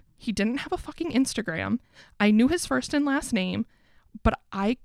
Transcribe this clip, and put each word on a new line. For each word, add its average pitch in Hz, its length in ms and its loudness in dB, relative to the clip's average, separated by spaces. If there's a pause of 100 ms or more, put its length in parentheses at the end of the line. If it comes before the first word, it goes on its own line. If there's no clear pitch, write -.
(160)
He - 160 -6
didn't 220 260 0
have - 140 -10
a 349 60 -2
fucking 320 340 -8
Instagram. 202 680 -2 (380)
I 208 120 4
knew 226 180 6
his 339 160 -2
first 254 300 -2
and 294 100 2
last 277 300 -2
name, 185 320 -2 (560)
but - 180 2 (120)
I 202 320 0